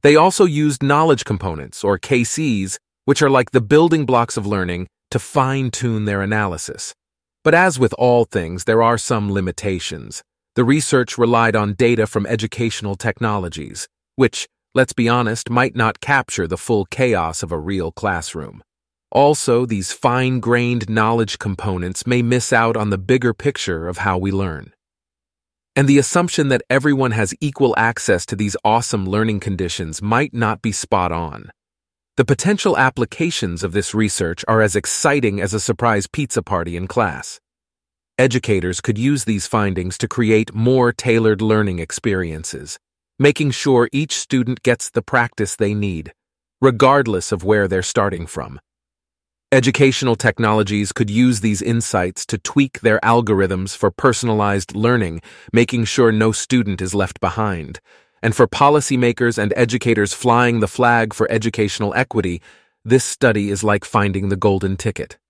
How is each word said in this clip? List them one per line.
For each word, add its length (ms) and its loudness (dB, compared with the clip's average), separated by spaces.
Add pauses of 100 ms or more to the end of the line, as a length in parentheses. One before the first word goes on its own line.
They 120 8
also 300 6
used 400 0
knowledge 400 4
components, 580 -6
or 160 2
K 240 0
Cs, 560 -2 (260)
which 160 2
are 100 4
like 200 2
the 100 4
building 460 4
blocks 300 2
of 100 -4
learning, 400 -4 (240)
to 80 -4
fine-tune 880 -2
their 180 -2
analysis. 720 -6 (480)
But 120 4
as 220 4
with 180 2
all 300 4
things, 400 -4
there 180 2
are 160 2
some 340 -2
limitations. 920 -6 (320)
The 100 2
research 540 2
relied 380 4
on 180 0
data 320 2
from 200 -4
educational 680 -4
technologies, 920 -6 (280)
which, 320 0 (260)
let's 180 2
be 160 0
honest, 400 -2
might 280 0
not 240 -2
capture 460 -2
the 120 -4
full 280 0
chaos 580 -2
of 80 -8
a 60 -4
real 340 -6
classroom. 680 -8 (500)
Also, 520 2
these 280 -4
fine-grained 960 0
knowledge 500 0
components 680 -6
may 160 0
miss 320 0
out 240 2
on 140 -2
the 80 -2
bigger 340 0
picture 540 -4
of 120 -8
how 200 0
we 140 -2
learn. 400 -4 (1040)
And 120 4
the 100 6
assumption 500 0
that 200 2
everyone 440 2
has 280 0
equal 360 2
access 500 0
to 100 -8
these 280 -2
awesome 440 0
learning 320 0
conditions 640 -6
might 320 0
not 280 -2
be 100 -2
spot 400 -2
on. 380 -8 (680)
The 80 2
potential 520 0
applications 840 -2
of 100 -4
this 220 -4
research 540 -2
are 140 4
as 140 2
exciting 640 -2
as 140 -4
a 60 -2
surprise 480 -2
pizza 340 -4
party 340 -4
in 120 -8
class. 520 -4 (760)
Educators 640 0
could 160 -2
use 260 -2
these 220 -2
findings 500 -2
to 100 -4
create 480 0
more 380 2
tailored 480 2
learning 380 0
experiences, 1000 -6 (400)
making 320 2
sure 420 2
each 200 -4
student 500 -6
gets 280 0
the 100 -2
practice 560 -2
they 160 0
need, 400 -4 (480)
regardless 720 2
of 120 -6
where 220 4
they're 160 0
starting 440 -2
from. 340 -12 (880)
Educational 680 4
technologies 760 0
could 160 0
use 320 2
these 220 -2
insights 640 -2
to 100 -6
tweak 440 -2
their 200 2
algorithms 760 0
for 160 0
personalized 840 0
learning, 480 0 (280)
making 360 2
sure 260 4
no 180 2
student 520 -2
is 120 -6
left 260 -2
behind. 600 -4 (420)
And 140 0
for 100 8
policymakers 920 2
and 180 0
educators 560 0
flying 480 2
the 80 0
flag 460 2
for 160 -2
educational 640 -2
equity, 480 -4 (420)
this 200 4
study 440 0
is 160 -4
like 220 0
finding 420 0
the 80 0
golden 400 0
ticket. 400 -8 (140)